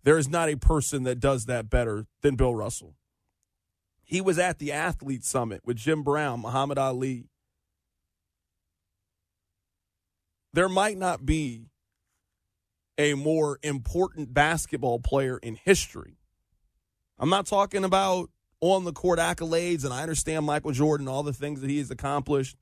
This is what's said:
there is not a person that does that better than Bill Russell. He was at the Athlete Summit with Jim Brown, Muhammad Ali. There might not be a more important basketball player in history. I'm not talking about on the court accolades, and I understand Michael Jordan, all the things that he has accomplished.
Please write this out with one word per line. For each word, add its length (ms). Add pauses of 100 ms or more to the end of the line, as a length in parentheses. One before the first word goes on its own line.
there 160
is 100
not 200
a 80
person 480
that 160
does 240
that 260
better 360 (140)
than 160
Bill 180
Russell. 400 (1080)
He 160
was 180
at 200
the 140
Athlete 520
Summit 400
with 120
Jim 260
Brown, 380
Muhammad 380
Ali. 480 (3250)
There 160
might 300
not 260
be 420 (1300)
a 160
more 480
important 720
basketball 640
player 400
in 160
history. 640 (1000)
I'm 120
not 160
talking 380
about 460 (300)
on 240
the 80
court 280
accolades, 640
and 100
I 80
understand 420
Michael 280
Jordan, 340
all 160
the 100
things 280
that 100
he 80
has 120
accomplished. 720